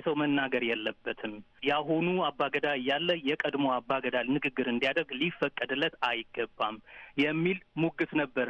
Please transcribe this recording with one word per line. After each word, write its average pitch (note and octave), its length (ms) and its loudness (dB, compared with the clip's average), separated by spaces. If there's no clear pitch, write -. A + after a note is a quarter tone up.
ሰው D#3+ 140 0
መናገር C#3+ 480 2
የለበትም፣ A2+ 680 -4
ያሁኑ D3+ 440 2
አባገዳ C#3+ 500 0
እያለ C#3 360 0
የቀድሞ C#3 460 0
አባገዳ B2+ 460 0
ንግግር C3+ 420 0
እንዲያደርግ C3+ 460 0
ሊፈቀድለት C#3+ 800 -2
አይገባም A2+ 760 -2
የሚል D#3+ 440 2
ሙግት E3 400 0
ነበረ። C3 360 0